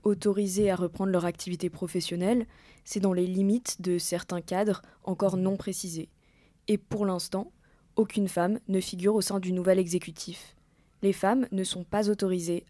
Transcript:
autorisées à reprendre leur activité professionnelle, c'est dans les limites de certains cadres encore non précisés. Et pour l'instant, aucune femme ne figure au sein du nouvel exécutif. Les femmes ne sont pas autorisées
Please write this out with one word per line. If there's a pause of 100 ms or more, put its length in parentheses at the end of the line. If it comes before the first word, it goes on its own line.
autorisées
à
reprendre
leur
activité
professionnelle, (380)
c'est
dans
les
limites
de
certains
cadres (220)
encore
non
précisés. (640)
Et
pour
l'instant, (460)
aucune
femme
ne
figure
au
sein
du
nouvel
exécutif. (460)
Les
femmes
ne
sont
pas
autorisées